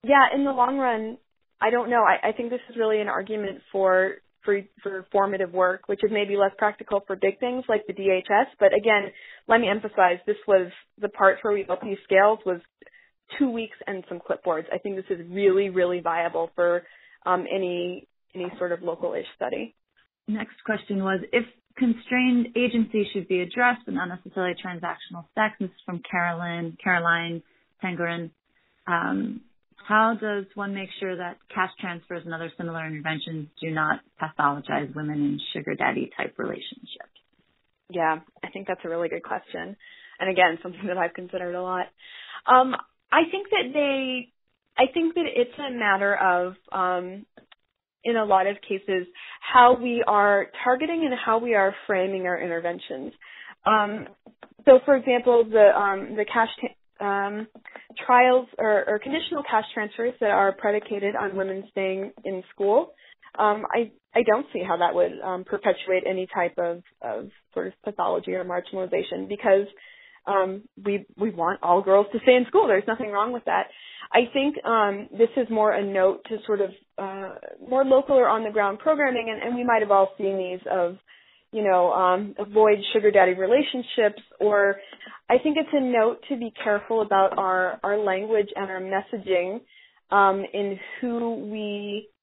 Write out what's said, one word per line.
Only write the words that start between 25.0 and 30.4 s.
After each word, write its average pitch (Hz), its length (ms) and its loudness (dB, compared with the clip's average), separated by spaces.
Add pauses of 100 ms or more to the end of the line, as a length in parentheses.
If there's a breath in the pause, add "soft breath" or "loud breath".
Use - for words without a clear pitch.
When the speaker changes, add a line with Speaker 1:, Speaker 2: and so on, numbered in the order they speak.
Speaker 2:
sex. 214 240 0
This 185 100 -6
is - 160 -20
from 175 240 -10
Carolyn, 170 720 -4
Caroline 170 600 0 (400)
Tangerin. 170 480 -6 (560)
Um, - 540 -4 (480)
how 220 240 4
does 208 400 -6